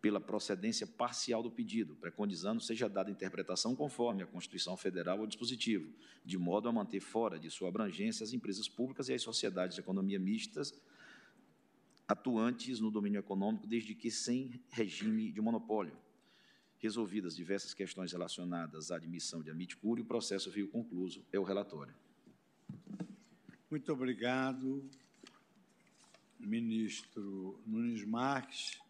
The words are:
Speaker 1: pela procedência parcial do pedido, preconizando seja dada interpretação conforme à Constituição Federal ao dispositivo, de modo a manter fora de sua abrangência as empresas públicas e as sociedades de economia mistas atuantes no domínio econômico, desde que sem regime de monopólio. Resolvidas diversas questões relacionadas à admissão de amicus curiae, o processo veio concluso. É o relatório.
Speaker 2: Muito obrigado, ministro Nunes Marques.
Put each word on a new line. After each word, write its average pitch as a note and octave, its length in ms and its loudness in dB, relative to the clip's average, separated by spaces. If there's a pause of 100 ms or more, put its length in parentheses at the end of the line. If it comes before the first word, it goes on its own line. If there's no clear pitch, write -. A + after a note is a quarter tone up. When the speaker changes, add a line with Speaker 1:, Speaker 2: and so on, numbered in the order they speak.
Speaker 1:
pela G#2 200 6
procedência G#2 640 0
parcial A#2+ 560 0
do A#2 80 -2
pedido, A2 460 0
preconizando G2+ 640 0
seja A2+ 260 2
dada G2 220 0
interpretação F#2+ 680 0
conforme A#2+ 460 2
à F2 40 -4
Constituição F2 480 -4
Federal F#2 460 0
ao A2 60 0
dispositivo, A2 680 0 (320)
de F#2 140 -2
modo F2+ 280 4
a A#2+ 60 4
manter G2+ 280 2
fora G#2+ 380 0
de D#2+ 120 -10
sua F#2 180 -4
abrangência G#2 560 -2
as G#2+ 80 -6
empresas G#2+ 360 -2
públicas B2+ 420 -2
e - 20 2
as B2+ 80 0
sociedades F#2 540 0
de F#2+ 80 -6
economia G2 360 2
mistas A2 540 0 (1300)
atuantes A#2+ 720 2
no A2 100 4
domínio G#2 280 2
econômico, G2+ 480 0
desde G#2+ 280 0
que A#2 160 -4
sem B2 580 -2
regime A2 640 0
de G2+ 80 -4
monopólio. G#2+ 560 2 (800)
Resolvidas G#2 580 0
diversas F2+ 380 -2
questões F2+ 400 -4
relacionadas E2+ 760 -4
à F2 60 -2
admissão E2 460 -6
de D2+ 80 -8
amicus E2+ 260 -6
curiae, A#2 280 2
o - 20 -10
processo G2 440 0
veio G2+ 180 0
concluso. F#2 640 -2
É G2 60 4
o G2 40 4
relatório. F#2 520 -2 (1800)
Speaker 2:
Muito D3+ 200 -2
obrigado, C3 960 2 (1500)
ministro G#2 1300 0
Nunes A2+ 400 0
Marques. B2+ 760 0 (120)